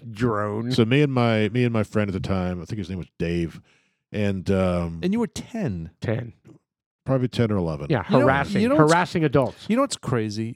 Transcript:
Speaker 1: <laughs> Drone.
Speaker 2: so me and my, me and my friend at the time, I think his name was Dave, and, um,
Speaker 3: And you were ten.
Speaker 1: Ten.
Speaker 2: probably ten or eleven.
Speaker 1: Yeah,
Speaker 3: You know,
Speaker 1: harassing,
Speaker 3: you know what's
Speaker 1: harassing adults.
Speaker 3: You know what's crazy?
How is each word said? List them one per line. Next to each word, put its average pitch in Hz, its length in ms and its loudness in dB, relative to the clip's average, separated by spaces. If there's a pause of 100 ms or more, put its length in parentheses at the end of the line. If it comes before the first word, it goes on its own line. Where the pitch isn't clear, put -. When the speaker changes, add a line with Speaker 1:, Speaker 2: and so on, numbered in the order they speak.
Speaker 1:
<laughs> 120 80 -14
Drone. 107 600 -2
Speaker 2:
so 123 140 6
me 131 160 4
and 143 100 2
my, 113 380 2
me 123 160 0
and 117 80 0
my 110 100 0
friend 104 260 -2
at 90 40 -4
the 92 120 -4
time, 90 360 -2
I 80 40 -10
think 110 120 -8
his 87 120 -8
name 95 80 -6
was - 120 -10 (100)
Dave, 85 400 -2 (520)
and, 98 380 -2
um, 87 540 0
Speaker 3:
And 185 80 0
you 226 80 0
were 226 80 0
ten. 101 720 -6
Speaker 1:
Ten. 110 320 -6 (760)
Speaker 2:
probably 131 220 2
ten 113 240 0
or 104 60 2
eleven. 78 320 -2
Speaker 1:
Yeah, 123 200 0
Speaker 3:
You 202 100 6
know, 285 60 4
Speaker 1:
harassing, 139 360 2
Speaker 3:
you 233 80 2
know 285 60 2
what's 156 160 6
Speaker 1:
harassing 170 340 2
adults. 127 420 0
Speaker 3:
You 208 80 2
know 262 60 2
what's - 160 -4
crazy? 110 580 -4